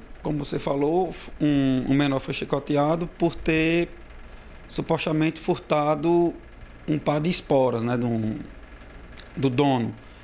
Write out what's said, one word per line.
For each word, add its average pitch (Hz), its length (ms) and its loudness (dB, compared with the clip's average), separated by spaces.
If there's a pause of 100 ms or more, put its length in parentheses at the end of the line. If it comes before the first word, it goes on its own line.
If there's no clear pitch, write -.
(240)
como 147 200 -2
você - 140 -4
falou, 160 560 0 (260)
um, 135 480 4
um 135 60 4
menor 139 240 4
foi 143 160 -6
chicoteado 147 720 0
por 165 300 0
ter 165 520 2 (760)
supostamente 156 720 0
furtado 160 960 2 (540)
um 156 100 2
par 151 220 0
de 160 100 0
esporas, 127 540 2
né, 120 120 0
do, 113 440 -2 (960)
do 139 120 2
dono. 123 460 2 (300)